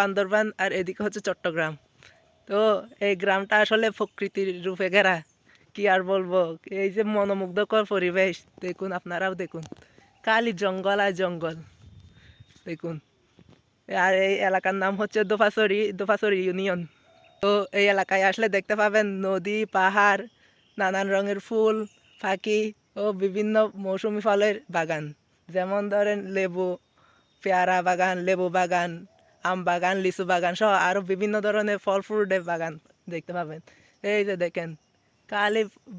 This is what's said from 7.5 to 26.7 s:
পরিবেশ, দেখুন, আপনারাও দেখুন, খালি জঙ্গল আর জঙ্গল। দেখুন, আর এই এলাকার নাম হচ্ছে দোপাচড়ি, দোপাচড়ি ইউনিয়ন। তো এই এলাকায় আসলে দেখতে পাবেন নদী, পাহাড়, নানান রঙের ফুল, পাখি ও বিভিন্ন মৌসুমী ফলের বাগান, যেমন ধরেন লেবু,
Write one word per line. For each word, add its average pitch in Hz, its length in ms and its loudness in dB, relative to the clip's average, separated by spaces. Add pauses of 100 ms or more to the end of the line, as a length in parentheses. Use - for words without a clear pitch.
পরিবেশ, 190 420 0 (300)
দেখুন, 185 340 -8
আপনারাও 180 340 -6 (100)
দেখুন, 165 200 -10 (600)
খালি 226 280 2 (100)
জঙ্গল 196 440 0
আর 202 140 0
জঙ্গল। 170 360 -4 (1120)
দেখুন, 165 280 -8 (920)
আর 190 260 2 (120)
এই 196 80 2 (140)
এলাকার 190 340 0
নাম 196 180 0
হচ্ছে 214 200 0 (100)
দোপাচড়ি, 208 500 2 (180)
দোপাচড়ি 202 480 0
ইউনিয়ন। 185 340 -2 (640)
তো 202 80 4 (280)
এই 202 160 6
এলাকায় 190 360 2
আসলে 220 160 0 (100)
দেখতে 196 240 -2
পাবেন 208 260 4 (200)
নদী, 196 320 -2 (180)
পাহাড়, 202 460 4 (560)
নানান 190 360 0
রঙের 202 320 0
ফুল, 220 300 2 (440)
পাখি 214 400 0 (420)
ও - 20 0 (180)
বিভিন্ন 208 320 0 (300)
মৌসুমী 208 420 -4
ফলের 208 300 2 (200)
বাগান, 160 280 -2 (440)
যেমন 185 340 -2 (100)
ধরেন 208 260 2 (180)
লেবু, 185 320 -2 (760)